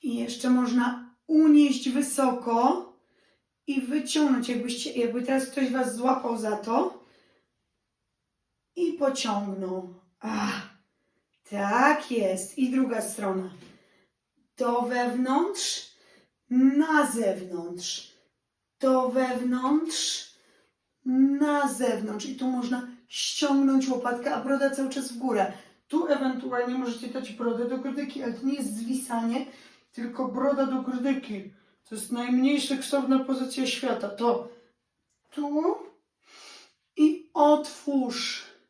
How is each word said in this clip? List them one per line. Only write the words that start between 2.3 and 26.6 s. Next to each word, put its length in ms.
i 140
wyciągnąć, 680
jakbyście, 420
jakby 300
teraz 240
ktoś 260
was 240
złapał 420
za 200
to 460
i 180
pociągnął. 1000
Ach, 500
tak 640
jest. 460
I 140
druga 300
strona. 480
To 260
wewnątrz, 1080
na 600
zewnątrz. 1040
To 320
wewnątrz, 1200
na 340
zewnątrz. 520
I 100
tu 120
można 400
ściągnąć 800
łopatkę, 480
a 80
broda 260
cały 200
czas 220
w 60
górę. 360
Tu 200
ewentualnie 680